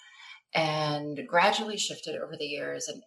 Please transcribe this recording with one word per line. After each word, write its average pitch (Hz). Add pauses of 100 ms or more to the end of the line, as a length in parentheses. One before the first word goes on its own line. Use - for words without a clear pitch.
(540)
and 147
gradually 208
shifted 156
over 151
the 147
years 143
and -